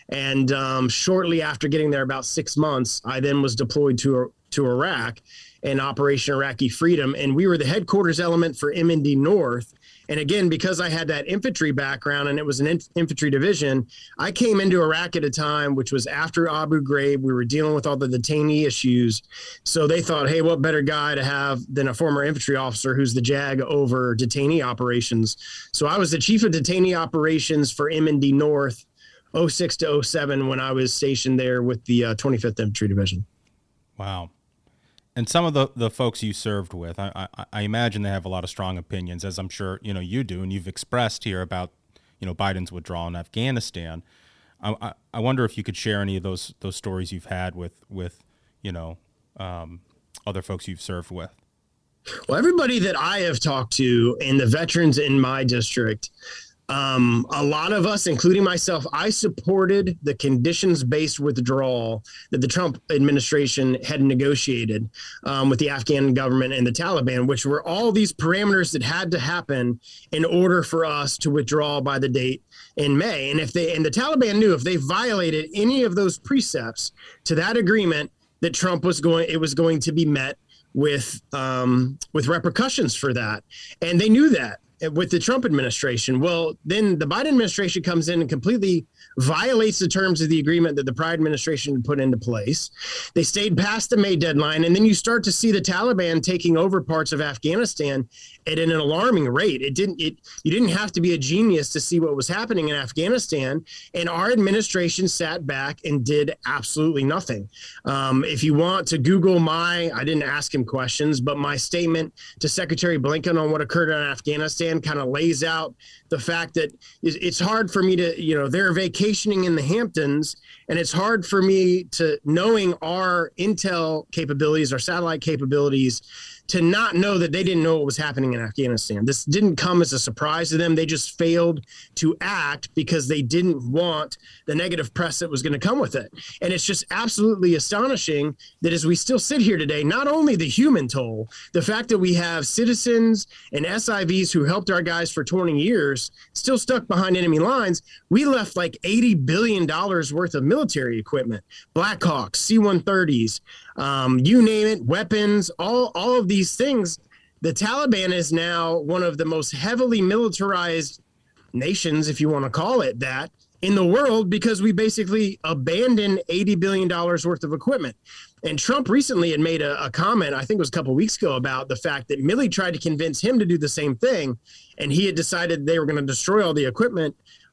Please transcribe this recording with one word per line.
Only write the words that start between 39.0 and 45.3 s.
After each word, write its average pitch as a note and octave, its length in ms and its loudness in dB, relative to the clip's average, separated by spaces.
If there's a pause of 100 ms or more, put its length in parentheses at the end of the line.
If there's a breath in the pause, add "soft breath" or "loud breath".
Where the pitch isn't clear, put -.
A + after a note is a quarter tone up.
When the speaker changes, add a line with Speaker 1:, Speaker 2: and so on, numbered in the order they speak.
Speaker 2:
as F#2 120 -10
I'm F#2+ 120 -10
sure, F#2+ 340 -10
you G#2 100 -8
know, F#2+ 60 -6
you F#2+ 240 -6
do, F#2 200 -8
and F#2+ 100 -6
you've F#2 140 -8
expressed - 580 -4
here F#2 160 -4
about, F2+ 300 -6 (480 soft breath)
you F#2+ 60 -10
know, F2+ 80 -6
Biden's F#2 380 -4
withdrawal F2 360 -10
in E2+ 100 -8
Afghanistan. F2 840 -6 (600 soft breath)
I, G#2+ 180 -6
I, A2+ 140 -10 (220)
I A#2+ 40 -8
wonder B2+ 240 0